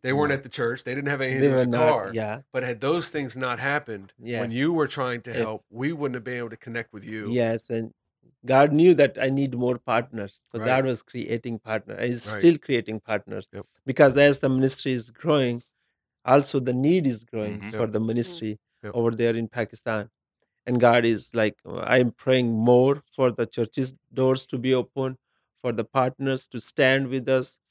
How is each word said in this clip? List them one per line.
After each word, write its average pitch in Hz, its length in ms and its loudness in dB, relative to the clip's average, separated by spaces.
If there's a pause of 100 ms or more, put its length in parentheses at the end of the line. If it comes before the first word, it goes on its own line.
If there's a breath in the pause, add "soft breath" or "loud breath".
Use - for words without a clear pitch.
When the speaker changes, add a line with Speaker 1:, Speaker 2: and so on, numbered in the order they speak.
Speaker 1:
They 131 120 -4
weren't 147 160 0
Speaker 2:
No. 139 60 0
Speaker 1:
at 139 80 -8
the 127 60 -16
church. 123 360 -6
They 127 100 -8
didn't 143 140 -6
have 143 100 -4
anything 131 220 -2
Speaker 2:
They 143 60 4
Speaker 1:
to 135 60 4
do 127 40 2
with 127 100 2
Speaker 2:
were 120 40 0
Speaker 1:
the 120 60 0
Speaker 2:
not, 123 120 4
Speaker 1:
car. 104 240 -2
Speaker 2:
yeah. 110 280 -6 (120)
Speaker 1:
But 127 100 -4
had 120 160 -8
those 156 300 -2
things 139 260 -8
not 123 240 -6
happened, 123 580 -6
when 107 120 -16
Speaker 2:
Yes. 117 240 -4
Speaker 1:
you 139 180 0
were 156 160 0
trying 127 360 -6
to 120 80 -14
Speaker 2:
If 113 60 -10
Speaker 1:
help, 110 320 -6
we 127 220 -6
wouldn't 143 240 -6
have 117 80 -10
been 123 140 -8
able 117 140 -10
to 113 60 -16
connect 117 360 -12
with 101 100 -16
you. 107 280 -10
Speaker 2:
Yes, 117 380 -2
and 113 240 -6 (520)
God 135 260 4
knew 165 240 8
that 143 260 4
I 131 80 0
need 135 260 -2
more 123 220 -2
partners. 117 680 -4 (100)
So 117 60 -6
Speaker 1:
Right. 107 80 -4
Speaker 2:
God 131 180 2
was 123 160 -2
creating 117 580 -8
partners. 107 480 -8
He's 120 260 -4
Speaker 1:
Right. 104 60 -6
Speaker 2:
still 170 180 6
creating 113 440 -4
partners. 104 500 -6
Speaker 1:
Yep. 101 140 -14 (200)
Speaker 2:
Because 135 300 6
as 143 240 6
the 143 80 -2
ministry 131 460 0
is 117 160 -6
growing, 131 540 -2 (600)
also 139 380 4
the 123 120 -2
need 147 320 2
is 117 200 -2
growing 107 340 -8
Speaker 3:
Mm-hmm. 104 120 -14
Speaker 2:
for 110 80 -8
Speaker 1:
Yep. 110 120 -2
Speaker 2:
the 107 80 -2
ministry 113 580 -4 (260)
Speaker 1:
Yep. 104 120 -12
Speaker 2:
over 117 160 2
there 117 240 0
in 113 140 -4
Pakistan. 113 600 -6 (560)
And 123 140 0
God 120 240 6
is 113 320 0
like, 110 300 0
I'm 113 460 2
praying 127 420 0
more 123 500 4 (100)
for 127 180 2
the 117 140 -4
church's 127 500 -6 (180)
doors 131 320 0
to 131 120 -8
be 127 160 0
open, 131 440 -2 (440)
for 123 120 -4
the 110 100 -4
partners 135 680 -2
to 113 120 -10
stand 135 480 0
with 127 180 -4
us. 131 320 -2 (120)